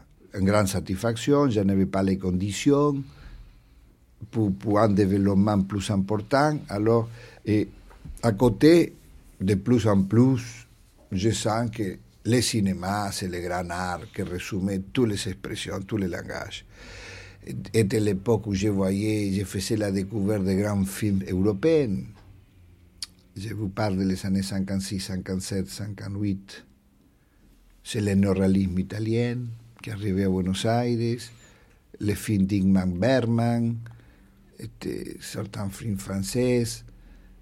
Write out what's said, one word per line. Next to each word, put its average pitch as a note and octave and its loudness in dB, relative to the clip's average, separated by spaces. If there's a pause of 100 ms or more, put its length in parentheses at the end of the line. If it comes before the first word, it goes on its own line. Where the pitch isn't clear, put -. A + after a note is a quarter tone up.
(340)
une G2 0
grande G2+ 4
satisfaction, A#2 2
je G#2+ 2
n'avais F#2+ 4
pas F#2+ 0
les F#2+ 2
conditions C#3 2 (1300)
pour, G#2+ 0
pour G#2 2
un A2+ 8
développement G2 4
plus G2 -2
important. G#2+ 2 (100)
Alors, A2+ 2 (380)
et G#2 2 (540)
à A#2 4
côté, C3+ 6 (460)
de F#2+ 2
plus A2 2
en G2+ 6
plus, A#2 2 (460)
je G2+ 0
sens A2 -2
que G#2+ -6 (280)
le A#2+ 4
cinéma, G2 -2
c'est G2 -6
le F2 -6
grand F2 -4
art F2 -4 (140)
qui G#2 -6
résume F#2+ -4 (100)
toutes B2 2
les G2+ -4
expressions, - -8
tous A2 -4
les G2 -2
langages. - -10 (1120)
Était A2 2
l'époque G#2 0
où G2+ -2
je F#2+ 0
voyais, G2+ 0
je F#2+ 0
faisais G2 -4
la G#2 -2
découverte G2+ -2
des F#2+ 2
grands G2+ 2
films G2 -2
européens. G#2 2 (1400)
Je G#2 -10
vous G2+ -6
parle G2 -2
des F#2+ -2
années G2 0
cinquante-six, G2 -4
cinquante-sept, F#2+ -6
cinquante-huit. G2+ -8 (1160)
C'est - -6
le G2+ 2
néoréalisme F#2+ 4
italien A2 -2 (460)
qui A#2 -12
arrivait G2 -2
à G2 2
Buenos F#2 0
Aires, A#2 0 (840)
les G#2 0
films F#2+ 2
d'Ingmar F#2+ 4
Bergman, A#2 2 (840)
este, - -10
certains G2+ -8
films G2 -6
français. A#2+ 0 (760)